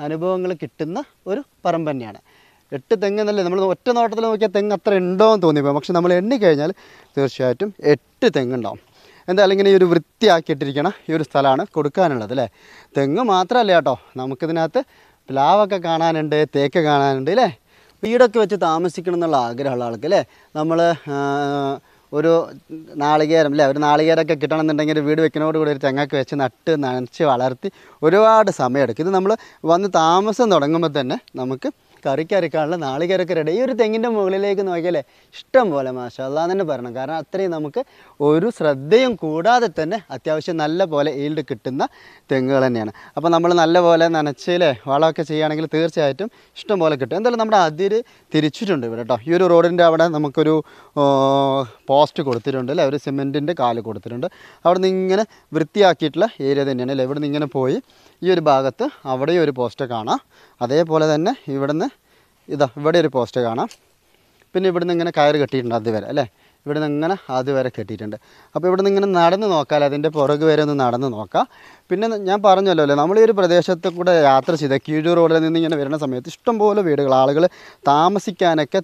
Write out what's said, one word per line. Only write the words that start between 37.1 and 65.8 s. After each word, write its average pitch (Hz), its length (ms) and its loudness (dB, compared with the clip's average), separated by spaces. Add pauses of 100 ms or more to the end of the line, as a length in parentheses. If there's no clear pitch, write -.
അത്രയും 185 340 -6
നമുക്ക് 151 260 -6 (460)
ഒരു 165 200 4 (100)
ശ്രദ്ധയും 160 560 2 (100)
കൂടാതെ 190 460 0 (100)
തന്നെ 170 180 -4 (180)
അത്യാവശ്യം 156 480 -4
നല്ല 170 280 0
പോലെ 147 200 0 (120)
ഈൽഡ് 151 260 -4
കിട്ടുന്ന 131 340 -6 (480)
തെങ്ങുകൾ 131 360 2
തന്നെയാണ്. 113 260 -4 (220)
അപ്പോൾ 151 200 0
നമ്മൾ 170 260 2
നല്ല 170 260 4
പോലെ 165 200 4 (100)
നനച്ചില്ലേ 156 540 0 (200)
വളമൊക്കെ 156 400 0
ചെയ്യുകയാണെങ്കിൽ 156 440 -2
തീർച്ചയായിട്ടും 160 540 -2 (300)
ഇഷ്ടം 208 240 -4
പോലെ 156 180 2
കിട്ടും. 135 180 -6
എന്തായാലും 233 240 0
നമ്മുടെ 214 160 2 (100)
അതിര് 196 320 -2 (340)
തിരിച്ചിട്ടുണ്ട് 151 540 -2
ഇവിടെ 113 140 -8
കേട്ടോ. 117 140 -2 (100)
ഈ 165 120 0
ഒരു 185 140 4
റോഡിൻ്റെ 170 360 4
അവിടെ 160 180 4 (100)
നമുക്കൊരു, 151 380 0 (460)
ഓ, - 20 2 (880)
പോസ്റ്റ് 147 380 2
കൊടുത്തിട്ടുണ്ട് 127 460 -4
അല്ലേ, 160 160 2
ഒരു 143 160 -4
സിമെൻറ്റിൻ്റെ 143 560 -4
കാല് 117 260 0
കൊടുത്തിട്ടുണ്ട്. 117 400 -10 (360)
അവിടെ 185 140 4
നിന്ന് 185 240 0
ഇങ്ങനെ 190 220 0 (320)
വൃത്തിയാക്കിയിട്ടുള്ള 165 720 2 (200)
ഏരിയ 139 220 0
തന്നെയാണ് 127 240 -4
അല്ലേ. 131 140 -2
ഇവിടെ 147 100 -6
നിന്ന് 147 140 -4
ഇങ്ങനെ 147 240 -4
പോയി 135 220 0 (440)
ഈ 175 100 -2
ഒരു 170 160 0
ഭാഗത്ത് 135 360 0 (260)
അവിടെയും 147 340 0
ഒരു 143 120 0
പോസ്റ്റ് 123 360 -6
കാണാം. 117 260 -4 (440)
അതേപോലെ 156 500 2
തന്നെ 165 180 -2 (220)
ഇവിടുന്ന് 147 340 -4 (640)
ഇതാ 143 140 0 (120)
ഇവിടെ 160 240 2
ഒരു 151 120 0
പോസ്റ്റ് 123 300 -2
കാണാം. 123 220 -4 (840)
പിന്നെ 185 180 0
ഇവിടുന്ന് 175 240 -2
ഇങ്ങനെ 170 220 -2
കയറ് 147 240 4
കെട്ടിയിട്ടുണ്ട് 120 380 -2
അതുവരെ 110 320 -4